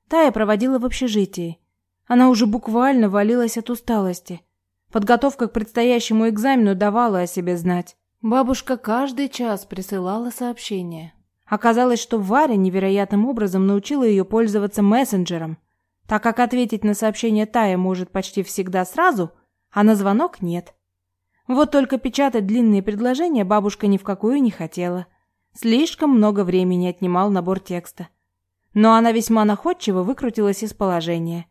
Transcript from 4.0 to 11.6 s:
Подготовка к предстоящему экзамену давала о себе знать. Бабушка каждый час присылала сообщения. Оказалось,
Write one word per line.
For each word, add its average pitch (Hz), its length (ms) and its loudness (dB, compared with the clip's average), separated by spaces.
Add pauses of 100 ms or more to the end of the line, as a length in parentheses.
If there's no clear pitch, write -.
Подготовка 240 560 0
к - 60 -8
предстоящему 226 760 0
экзамену 226 460 2
давала 208 460 0
о 175 80 -2
себе 180 300 -4
знать. 175 380 -4 (280)
Бабушка 254 540 0
каждый 254 520 -4
час 220 360 -6
присылала 190 680 -6
сообщения. 180 840 -10 (320)
Оказалось, 233 560 0